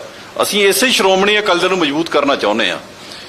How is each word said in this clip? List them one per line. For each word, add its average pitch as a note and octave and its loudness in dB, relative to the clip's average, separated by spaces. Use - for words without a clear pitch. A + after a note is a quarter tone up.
ਅਸੀਂ G3 2
ਇਸੇ A3 2
ਸ਼੍ਰੋਮਣੀ G3 2
ਅਕਾਲੀ F#3+ 0
ਦਲ F3+ 0
ਨੂੰ F#3+ 0
ਮਜ਼ਬੂਤ D#3+ -2
ਕਰਨਾ C#3 2
ਚਾਹੁੰਦੇ G#2+ 0
ਹਾਂ। D#2 -4